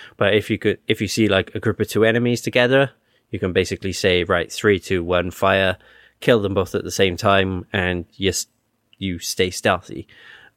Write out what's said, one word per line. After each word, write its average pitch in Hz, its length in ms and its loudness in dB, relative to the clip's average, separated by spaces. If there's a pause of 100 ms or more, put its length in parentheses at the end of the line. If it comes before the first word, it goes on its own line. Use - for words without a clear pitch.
(180)
But 101 160 2
if 104 160 2
you 104 80 -2
could, 101 300 -2
if 110 120 -2
you 104 80 -4
see, 110 200 0
like, 95 260 0
a 107 60 -8
group 107 200 -2
of 104 80 -2
two 107 160 0
enemies 120 380 2
together, 127 500 2 (380)
you 104 80 -8
can 92 160 -4
basically 92 400 -2
say, 90 300 2
"Right, 87 280 -2
three, 101 280 0
two, 90 240 -4
one, 87 260 0
fire," 95 480 2 (440)
kill 123 180 4
them 98 160 -2
both 95 180 -2
at 101 100 -4
the 90 60 -10
same 92 280 0
time, 95 540 2
and 90 420 -2
you 95 160 -2
s-, - 180 -4 (500)
you 90 220 -6
stay - 320 -2
stealthy. - 560 -4 (500)